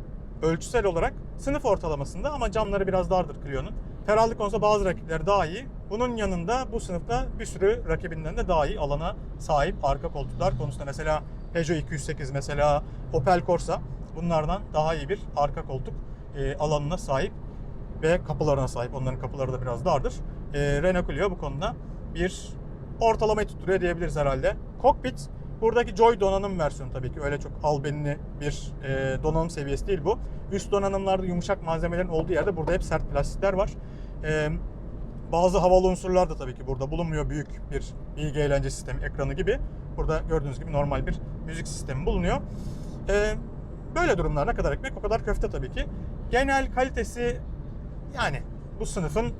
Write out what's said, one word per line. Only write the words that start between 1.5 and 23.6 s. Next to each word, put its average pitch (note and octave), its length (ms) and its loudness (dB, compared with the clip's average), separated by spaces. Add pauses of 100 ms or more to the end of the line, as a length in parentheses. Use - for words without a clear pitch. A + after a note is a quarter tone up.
ortalamasında F3+ 680 0
ama A#3+ 200 -2
camları G3+ 340 2
biraz F#3 240 2
dardır F3+ 340 2
Clio'nun. C#3+ 280 -4 (340)
Ferahlık A3+ 320 4
konusunda G#3 240 0
bazı G#3 220 6
rakipleri D#3+ 420 -2
daha G3 200 4
iyi. A3 200 -6 (240)
Bunun A#3+ 260 -2
yanında G3+ 560 0
bu A3+ 80 -2
sınıfta A#3 460 -2 (120)
bir A3+ 80 -6
sürü A3 420 2
rakibinden D#3+ 480 -2
de E3 120 0
daha D#3+ 180 6
iyi G#3 120 -2
alana D#3 380 0 (220)
sahip D3 440 2
arka C#3 260 2
koltuklar D3+ 500 0
konusunda. D3 260 -4
Mesela D3+ 380 0 (300)
Peugeot E3 260 2
iki D3+ 140 -4
yüz C#3+ 120 -4
sekiz, D3 260 -4
mesela D3 520 4 (300)
Opel F3 340 4
Corsa F3 340 2 (360)
bunlardan D#3+ 460 2 (120)
daha D#3 200 2
iyi C#3+ 140 -4
bir G3+ 120 -2 (160)
arka D3 260 2
koltuk, C3 320 -6 (420)
e, C#3 200 0
alanına D3+ 420 2
sahip C#3 340 0 (680)
ve E3+ 220 4
kapılarına C#3 440 2
sahip. B2 260 -4
Onların B2+ 260 -2
kapıları C3 320 -2
da B2 100 -4
biraz B2 220 -4
dardır. E3+ 300 2 (400)
E, C#3+ 280 2
Renault F3+ 240 4
Clio E3 240 0
bu F3+ 80 -6
konuda D#3+ 360 -2 (400)
bir F3 380 -2 (480)
ortalamayı A3 460 4
tutturuyor F#3 340 0